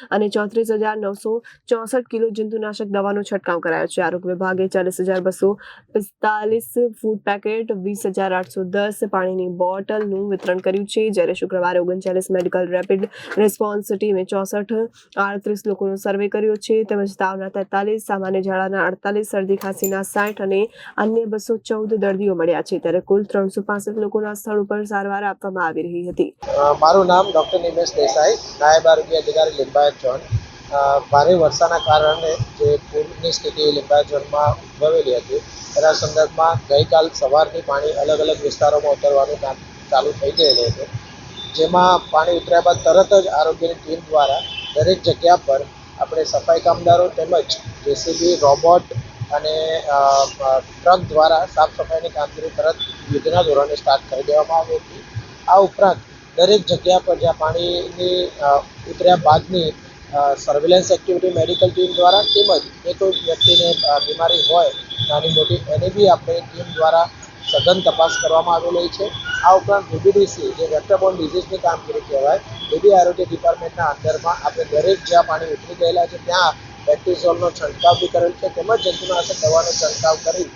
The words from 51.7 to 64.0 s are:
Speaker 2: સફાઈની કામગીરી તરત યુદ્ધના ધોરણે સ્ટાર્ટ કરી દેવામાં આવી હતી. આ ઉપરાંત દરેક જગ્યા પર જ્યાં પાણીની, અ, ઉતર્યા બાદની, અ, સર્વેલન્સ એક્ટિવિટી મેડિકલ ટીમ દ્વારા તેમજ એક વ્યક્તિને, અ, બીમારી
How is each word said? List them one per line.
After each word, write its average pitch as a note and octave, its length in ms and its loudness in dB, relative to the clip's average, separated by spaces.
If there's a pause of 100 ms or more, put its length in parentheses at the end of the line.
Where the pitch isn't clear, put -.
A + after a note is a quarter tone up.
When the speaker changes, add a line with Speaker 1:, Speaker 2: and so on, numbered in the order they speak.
Speaker 2:
સફાઈની D#3+ 320 -4
કામગીરી D3+ 400 -8
તરત D#3 260 -2 (380)
યુદ્ધના D#3 280 2
ધોરણે D3 340 2
સ્ટાર્ટ - 360 0
કરી C3+ 120 -4
દેવામાં D3+ 340 2
આવી D#3+ 180 -2
હતી. - 280 -10 (440)
આ F#3 120 8
ઉપરાંત F#3+ 380 4 (400)
દરેક F#3 240 4
જગ્યા F3 440 0
પર F3 100 0
જ્યાં E3 220 0
પાણીની, F3 880 -2
અ, C#3+ 320 2 (320)
ઉતર્યા F3+ 260 4
બાદની, D#3+ 580 2 (400)
અ, C#3+ 200 2
સર્વેલન્સ D#3+ 580 2
એક્ટિવિટી F3+ 380 0
મેડિકલ F3 400 0
ટીમ F3+ 260 -2
દ્વારા F3+ 260 6
તેમજ G3 640 0
એક A2+ 160 -4
વ્યક્તિને, E3+ 840 2
અ, D3 120 2
બીમારી D#3 540 0